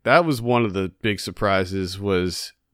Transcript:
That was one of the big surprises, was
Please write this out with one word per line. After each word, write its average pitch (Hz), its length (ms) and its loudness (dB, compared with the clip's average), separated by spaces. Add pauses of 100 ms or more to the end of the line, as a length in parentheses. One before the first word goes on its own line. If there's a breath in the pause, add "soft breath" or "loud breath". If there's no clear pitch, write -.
That 160 200 6
was 143 160 0
one 120 240 2
of 101 100 -2
the 95 180 -2 (100)
big 107 180 0
surprises, 95 760 -2
was 92 540 -2 (220)